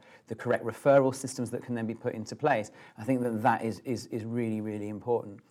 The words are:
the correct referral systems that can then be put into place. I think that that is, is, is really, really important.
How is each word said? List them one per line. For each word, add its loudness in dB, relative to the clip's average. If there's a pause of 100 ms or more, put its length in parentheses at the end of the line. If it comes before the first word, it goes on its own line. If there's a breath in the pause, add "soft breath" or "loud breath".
(280 soft breath)
the -6
correct 0
referral 6
systems -6
that -6
can -6
then -2
be -4
put -4
into -8
place. 0 (280 loud breath)
I -10
think 2
that 0
that 4
is, -4
is, -4
is -6
really, -2
really -6
important. -4 (100 soft breath)